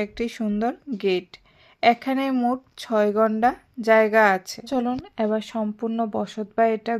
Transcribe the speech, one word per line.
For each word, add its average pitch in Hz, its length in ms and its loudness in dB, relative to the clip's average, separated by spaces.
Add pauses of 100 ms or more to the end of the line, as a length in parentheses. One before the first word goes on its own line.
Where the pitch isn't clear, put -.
একটি 208 180 -8 (140)
সুন্দর 214 340 -2 (320)
গেট। 185 260 -2 (540)
এখানে 262 400 2 (180)
মোট 247 180 0 (240)
ছয় 208 340 0
গন্ডা 220 340 2 (380)
জায়গা 220 340 6 (120)
আছে। - 240 -10 (120)
চলুন 254 280 -2 (240)
এবার 214 200 0 (100)
সম্পূর্ণ 226 460 -4 (180)
বসত 208 300 -6 (100)
বাড়িটা 226 420 0